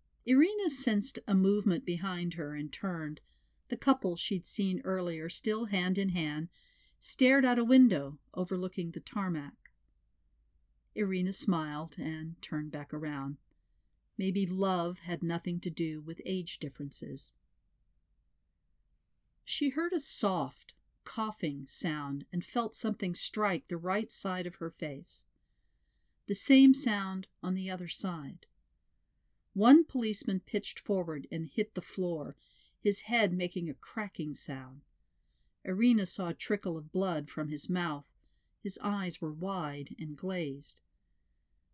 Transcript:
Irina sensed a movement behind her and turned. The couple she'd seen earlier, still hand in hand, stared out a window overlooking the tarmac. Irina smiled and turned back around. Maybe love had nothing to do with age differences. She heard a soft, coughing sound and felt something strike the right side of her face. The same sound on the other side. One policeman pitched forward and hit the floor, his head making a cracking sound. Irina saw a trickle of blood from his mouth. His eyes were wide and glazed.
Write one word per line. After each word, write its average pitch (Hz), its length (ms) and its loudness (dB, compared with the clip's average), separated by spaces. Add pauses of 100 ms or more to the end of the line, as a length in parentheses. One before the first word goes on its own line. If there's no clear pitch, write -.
(240)
Irina 339 460 4
sensed - 560 0
a 202 80 2
movement 190 500 4
behind 175 500 -4
her 147 200 -6
and 147 180 -6
turned. 160 480 -6 (480)
The 247 80 -6
couple 202 400 2
she'd - 300 -4
seen 190 380 -2
earlier, 175 440 -4
still 214 380 -2
hand 185 320 0
in 196 120 0
hand, 156 380 -2 (500)
stared 262 460 4
out 247 140 4
a 240 60 4
window 202 540 6 (160)
overlooking 180 560 -2
the 170 100 -8
tarmac. 165 540 -4 (1400)
Irina 190 380 0
smiled 160 680 -2
and 160 420 -8
turned 151 320 -6
back 147 220 -8
around. 147 420 -6 (800)
Maybe 190 300 0
love 180 540 0
had 170 220 -6
nothing 170 380 -2
to 180 100 -6
do 156 300 -4
with 160 240 -12
age 185 340 -6
differences. 143 760 -10 (2000)
She - 240 -2
heard 330 240 -2
a 339 80 0
soft, - 720 -2 (300)
coughing 170 640 -6
sound 143 640 -4
and 175 120 -4
felt 233 300 -4
something 196 400 -4
strike 196 540 -2
the 175 80 -4
right 185 340 -2
side 185 360 -4
of 175 100 -10
her 165 140 -6
face. - 560 -10 (1000)
The 202 80 0
same 269 400 10
sound 196 540 -2 (160)
on 185 100 0
the 185 160 -4
other 180 160 -4
side. 165 600 -6 (1040)
One 254 320 10
policeman 214 560 -2
pitched - 400 -6
forward 165 500 -2
and 160 160 -4
hit - 280 -4
the 185 60 -6
floor, 175 540 -4 (460)
his 202 220 2
head 214 300 0
making 180 380 -2
a - 40 -6
cracking 175 600 -8
sound. 131 460 -10 (840)
Irina 214 400 6
saw 180 220 -4
a 165 60 -2
trickle 190 440 -2
of 156 140 -14
blood 175 360 0
from 151 220 -4
his 147 180 -6
mouth. 170 380 -2 (560)
His 196 200 -6
eyes 196 380 -2
were 156 120 -4
wide 156 640 -6
and 151 180 -8
glazed. 160 640 -6 (920)